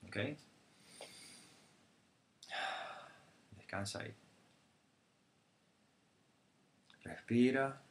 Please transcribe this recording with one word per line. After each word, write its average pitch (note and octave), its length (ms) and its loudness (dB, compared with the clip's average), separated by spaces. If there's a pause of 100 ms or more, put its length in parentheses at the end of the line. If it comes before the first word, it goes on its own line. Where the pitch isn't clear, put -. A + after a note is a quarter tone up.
¿ok? F#2+ 120 -6 (3500)
Descansa - 420 -4
ahí. G#2+ 160 -6 (3000)
Respira. C3 880 6